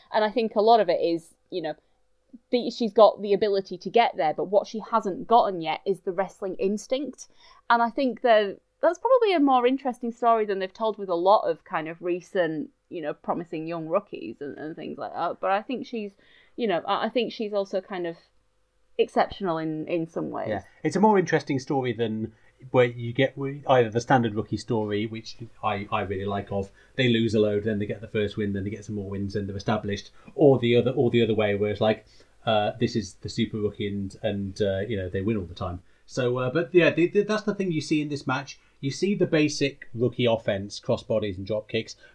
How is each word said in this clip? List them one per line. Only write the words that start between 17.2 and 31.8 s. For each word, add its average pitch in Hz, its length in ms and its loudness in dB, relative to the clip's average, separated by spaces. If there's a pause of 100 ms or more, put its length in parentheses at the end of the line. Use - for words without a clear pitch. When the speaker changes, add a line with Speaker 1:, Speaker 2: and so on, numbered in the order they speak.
Speaker 1:
she's 208 200 -6
also 196 280 -2
kind 180 240 -8
of 170 100 -6 (840)
exceptional 202 580 0
in, 160 300 -6
in 165 200 -2
some 160 220 -6
ways. 110 200 -6
Speaker 2:
Yeah, 101 120 -4 (220)
it's 151 120 -2
a 175 40 2
more 214 180 6
interesting 156 400 0
story 127 360 -2
than 110 400 -4 (380)
where 123 140 6
you 120 260 -4
get 131 260 0
with 139 300 -6
either 123 220 6
the 110 100 -2
standard 117 360 2
rookie 107 220 -4
story, 107 480 -2
which 110 320 -12 (260)
I, 104 280 -4
I 107 100 -2
really 95 240 -4
like, 101 260 -4
of 98 200 -4 (240)
they 127 140 2
lose 113 240 2
a 110 60 4
load, 104 260 2
then 110 140 -2
they 104 60 -2
get 107 140 -6
the 107 80 -14
first 104 300 -2
win, 101 160 -2
then 98 100 -2
they 101 60 -4
get - 160 -10
some 107 100 -8
more 98 140 -8
wins, 98 260 -6
and 101 140 -4
they're 98 80 -8
established, 101 540 -4 (220)
or 135 260 6
the 120 180 4
other, 120 140 2
or 120 180 2
the 117 120 4
other 110 120 2
way, 104 220 0
where 104 160 0
it's 104 100 -4